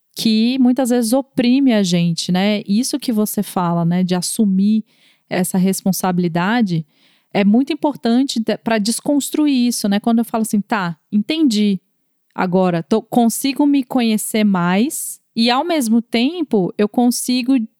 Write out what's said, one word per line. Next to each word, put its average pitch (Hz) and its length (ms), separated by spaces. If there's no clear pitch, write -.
que 233 440
muitas 254 300
vezes 240 240
oprime 262 600
a 208 80
gente, 170 480
né? 202 380
Isso 240 320
que - 120
você 214 300
fala, 170 440
né, 180 180
de 180 100
assumir 196 680
essa 185 280
responsabilidade, 180 1300
é 202 100
muito 226 280
importante 269 680
de, 220 180
pra 226 200
desconstruir 262 880
isso, 233 200
né? 202 120
Quando 233 200
eu 226 60
falo 226 180
assim, 214 180
"Tá, 185 380
entendi. 214 680
Agora, 180 480
tô, 220 180
consigo 262 640
me 285 180
conhecer 220 600
mais 196 760
e, 233 140
ao 262 140
mesmo 240 380
tempo, 240 760
eu 208 120
consigo 247 640